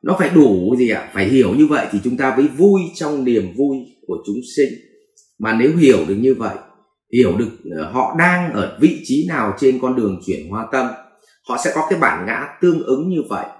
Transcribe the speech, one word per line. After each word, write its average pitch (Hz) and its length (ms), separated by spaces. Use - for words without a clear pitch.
nó 185 160
phải 175 100
đủ 120 500
gì 123 120
ạ? - 240
Phải 95 140
hiểu 117 260
như 151 120
vậy 147 260
thì 104 120
chúng 123 120
ta 131 200
mới 143 120
vui 185 340
trong 147 300
niềm 101 320
vui 135 200
của 90 100
chúng 101 100
sinh. 147 120
Mà 110 220
nếu 151 160
hiểu 131 220
được 98 60
như 123 200
vậy, - 220
hiểu 120 240
được, 110 140
ờ, - 120
họ 131 280
đang 180 340
ở - 280
vị 160 240
trí 147 240
nào 113 300
trên 127 240
con 127 140
đường 98 300
chuyển 76 240
hóa 110 220
tâm, 131 140
họ 120 160
sẽ - 100
có 165 160
cái 180 80
bản 101 280
ngã 123 220
tương 165 220
ứng 139 260
như 170 200
vậy. 98 180